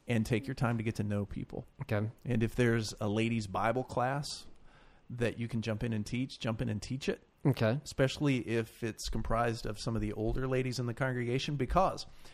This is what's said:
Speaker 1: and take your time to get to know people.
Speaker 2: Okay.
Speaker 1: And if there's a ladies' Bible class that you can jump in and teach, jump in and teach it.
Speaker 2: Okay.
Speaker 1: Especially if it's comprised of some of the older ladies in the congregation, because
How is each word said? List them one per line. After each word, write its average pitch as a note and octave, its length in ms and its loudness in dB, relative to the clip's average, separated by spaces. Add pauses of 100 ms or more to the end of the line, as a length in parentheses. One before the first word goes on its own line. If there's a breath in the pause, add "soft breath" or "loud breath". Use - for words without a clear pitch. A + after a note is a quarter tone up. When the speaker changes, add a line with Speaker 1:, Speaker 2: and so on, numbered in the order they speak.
Speaker 1:
and A2+ 160 4
take G#2 220 0
your C3+ 80 -4
time A#2+ 240 2
to A2 60 -2
get A2+ 120 0
to A2+ 60 -2
know G#2 220 0
people. - 420 -8 (160)
Speaker 2:
Okay. G#2+ 240 0 (180)
Speaker 1:
And A#2 180 2
if A2+ 120 0
there's A#2 460 4
a A2 80 0
ladies' A2+ 380 2
Bible G#2 380 2
class C3+ 420 -2 (840 soft breath)
that A#2 280 -2
you A#2 100 -4
can A2+ 140 -2
jump A2 220 -2
in A#2 80 -2
and G#2 140 -2
teach, B2+ 320 -4
jump A2+ 240 -2
in A#2+ 60 -2
and G#2+ 140 -2
teach - 260 -4
it. - 140 -2 (240)
Speaker 2:
Okay. A#2+ 380 4
Speaker 1:
Especially C3+ 540 2
if A2+ 440 -2
it's A2 260 -4
comprised A2+ 580 0
of G#2+ 120 -6
some A#2 160 -2
of A2 80 0
the G#2+ 100 0
older A2+ 360 0
ladies B2+ 320 0
in B2 60 0
the A#2+ 80 -2
congregation, B2+ 640 0
because C#3 500 2 (280 loud breath)